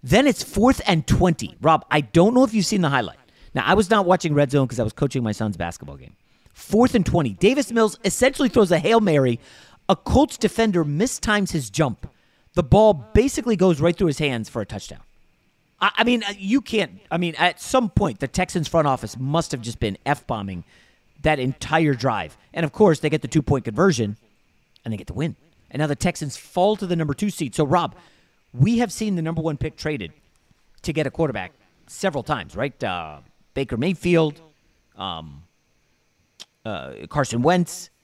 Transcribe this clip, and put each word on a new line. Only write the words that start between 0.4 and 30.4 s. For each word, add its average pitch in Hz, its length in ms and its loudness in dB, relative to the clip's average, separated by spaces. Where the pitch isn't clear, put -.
fourth 240 420 2
and 170 220 0
twenty. 165 540 0
Rob, 151 300 2
I 151 100 2
don't 165 320 4
know 254 100 6
if 220 100 0
you've 208 120 2
seen 196 160 0
the 160 80 2
highlight. 127 280 -2
Now, - 120 -2
I 143 80 2
was 190 160 2
not 208 160 4
watching 175 280 2
Red 143 180 2
Zone 139 160 2
'cause - 120 -8
I 120 40 2
was 107 100 -4
coaching 135 300 -2
my 110 100 -2
son's 107 220 -4
basketball 80 420 -10
game. - 180 -20
Fourth 233 400 2
and 196 120 4
twenty. 147 300 0
Davis 202 360 2
Mills 226 320 0
essentially 254 460 0
throws 202 220 4
a 160 80 4
Hail 214 200 4
Mary. 143 400 2
A 196 60 4
Colts - 420 2
defender 208 480 0
mistimes 202 680 -2
his 131 180 -4
jump. 127 400 -4
The 175 100 0
ball 208 300 6
basically 220 640 0
goes 170 240 4
right 170 160 2
through 190 100 0
his 143 120 -2
hands 127 280 -2
for 117 140 -8
a 98 40 -6
touchdown. - 360 -14
I, 196 160 2
I - 80 4
mean, 240 180 0
uh, 202 140 -8
you 196 240 0
can't, 196 380 -4
I 165 80 -4
mean, 175 200 -4
at 165 220 2
some 247 300 0
point, 196 320 -2
the - 80 -6
Texans 180 400 -4
front 160 180 2
office 123 320 -4
must 147 320 -2
have 135 80 -8
just 117 220 -8
been 104 240 -4
F-bombing 101 580 -6
that 156 160 2
entire 143 540 0
drive. 110 440 -4
And, 240 100 -4
of 147 80 -4
course, 180 280 4
they 156 100 -2
get 151 120 -2
the 123 60 -10
two-point 139 380 0
conversion, 117 500 0
and 113 80 -6
they 104 40 -6
get - 100 -14
the - 60 -12
win. 147 220 -4
And 135 120 -6
now 156 60 0
the 143 80 -2
Texans 165 420 -4
fall 202 400 -2
to 202 100 -8
the 175 80 -2
number 156 180 -2
two 208 160 -4
seed. 151 240 -6
So, 156 120 0
Rob, 165 280 0
we 190 240 2
have 233 160 0
seen 208 220 -4
the 170 60 -2
number 160 200 -4
one 156 160 -2
pick 156 180 -6
traded 120 380 -8